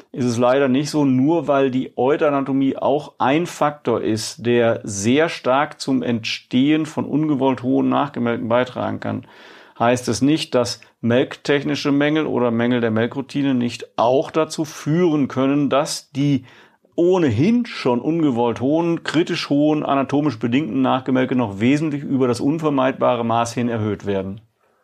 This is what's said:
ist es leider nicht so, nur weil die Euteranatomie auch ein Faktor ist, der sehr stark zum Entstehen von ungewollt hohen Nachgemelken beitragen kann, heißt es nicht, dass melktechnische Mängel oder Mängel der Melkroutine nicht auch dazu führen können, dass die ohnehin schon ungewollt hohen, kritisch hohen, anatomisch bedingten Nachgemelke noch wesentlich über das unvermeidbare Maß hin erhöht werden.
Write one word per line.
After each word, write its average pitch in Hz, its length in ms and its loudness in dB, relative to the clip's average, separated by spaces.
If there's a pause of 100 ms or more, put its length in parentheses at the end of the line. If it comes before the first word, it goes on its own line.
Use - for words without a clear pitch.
(120)
ist 123 140 -2
es 117 120 -2
leider 127 300 4
nicht 143 220 0
so, 151 140 0
nur 139 440 2
weil 139 240 2
die 127 240 -4
Euteranatomie 139 800 0
auch 143 420 -2
ein 147 280 2
Faktor 147 540 -2
ist, 107 460 -4
der 117 380 2
sehr 117 440 0
stark 143 520 -2
zum 131 220 -2
Entstehen 127 840 0
von 170 180 -4
ungewollt 135 600 0
hohen 131 240 2
Nachgemelken 123 600 -2
beitragen 110 520 -2
kann, 107 260 -6 (500)
heißt 123 320 2
es 117 140 -2
nicht, 151 320 0
dass 123 260 0 (200)
melktechnische 143 920 0
Mängel 147 360 2
oder 120 260 0
Mängel 120 280 2
der 117 120 0
Melkroutine 131 640 -2
nicht 120 420 -4
auch 123 340 2
dazu 156 340 -2
führen 151 640 0
können, 139 420 0
dass 143 440 -2
die 139 320 0 (500)
ohnehin 175 720 2
schon 120 340 -2
ungewollt 120 600 0
hohen, 160 420 0
kritisch 170 460 -2
hohen, 151 340 2
anatomisch 135 560 0
bedingten 135 440 -2
Nachgemelke 127 520 0
noch 107 240 -2
wesentlich 143 460 0
über 131 240 0
das 117 100 0
unvermeidbare 131 840 0
Maß 117 300 0
hin 120 140 -2
erhöht 107 380 -4
werden. 98 360 -4 (420)